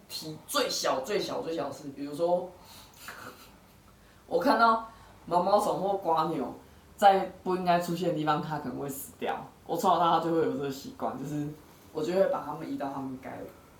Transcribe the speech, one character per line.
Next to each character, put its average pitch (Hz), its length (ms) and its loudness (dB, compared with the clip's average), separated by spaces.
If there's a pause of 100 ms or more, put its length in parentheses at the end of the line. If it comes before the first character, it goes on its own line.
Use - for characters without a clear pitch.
提 156 380 -10
最 269 240 0
小、 - 300 -2
最 202 180 -2
小、 143 240 -4
最 165 120 -6
小 143 140 -4
的 135 60 -10
事， 143 160 -14
比 139 140 -10
如 147 100 -8
说， 175 340 2 (760)
<laughs> - 1040 -20
我 - 120 -2
看 240 200 4
到 233 300 6 (380)
毛 175 160 2
毛 202 180 6
虫 156 220 0
或 196 160 0
瓜 160 300 2
牛 131 260 -4 (420)
在 196 360 6 (100)
不 180 140 0
应 185 80 -4
该 175 140 4
出 175 160 -2
现 180 160 -2
的 156 40 0
地 151 100 -2
方， 151 160 2
它 151 200 -6
可 131 100 -8
能 131 80 -8
会 135 100 -6
死 - 300 -10
掉， - 180 -4 (300)
我 165 100 -2
从 190 140 4
小 170 80 4
到 170 200 4
大 170 60 0
就 165 80 0
会 165 60 4
有 135 140 2
这 131 60 -4
个 143 120 -4
习 - 260 -12
惯， 120 220 -6
就 143 100 -8
是 147 180 -4 (460)
我 156 100 -4
就 170 120 -2
会 196 140 4
把 131 140 -2
它 147 120 -8
们 156 180 -8
移 139 60 -4
到 139 160 -6
它 135 60 -8
们 131 200 -8
该 - 200 -12 (400)